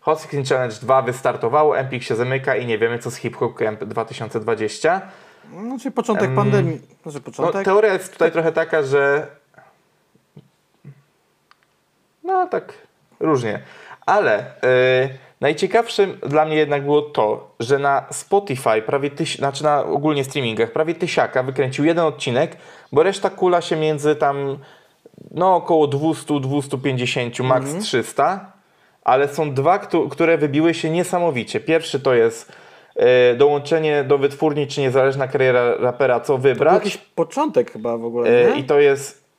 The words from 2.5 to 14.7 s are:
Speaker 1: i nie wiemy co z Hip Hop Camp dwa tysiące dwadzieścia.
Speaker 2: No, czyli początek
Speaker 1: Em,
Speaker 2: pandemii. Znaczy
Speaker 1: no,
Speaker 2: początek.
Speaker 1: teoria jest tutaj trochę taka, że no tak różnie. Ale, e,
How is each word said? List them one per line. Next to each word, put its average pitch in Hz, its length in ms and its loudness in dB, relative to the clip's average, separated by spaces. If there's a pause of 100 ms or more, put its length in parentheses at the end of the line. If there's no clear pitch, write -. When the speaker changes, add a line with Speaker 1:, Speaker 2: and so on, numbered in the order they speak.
Speaker 1:
i 120 100 -4
nie 117 120 -2
wiemy 117 220 0
co 120 120 -10
z - 40 -12
Hip - 200 -8
Hop 117 200 -4
Camp 107 280 -4
dwa 113 220 -6
tysiące - 340 -8
dwadzieścia. 113 600 -2 (520)
Speaker 2:
No, 226 260 -10
czyli 262 120 -8
początek 220 380 -2
Speaker 1:
Em, 131 60 -2
Speaker 2:
pandemii. 196 460 0 (220)
Znaczy 147 140 -14
Speaker 1:
no, 143 140 -16
Speaker 2:
początek. 175 340 -2
Speaker 1:
teoria 202 280 4
jest - 200 -6
tutaj 165 180 2
trochę 165 200 0
taka, 165 320 0
że 143 440 2 (3000)
no 370 240 0
tak - 260 -6 (460)
różnie. 110 400 0 (460)
Ale, 160 340 2
e, 127 680 2 (320)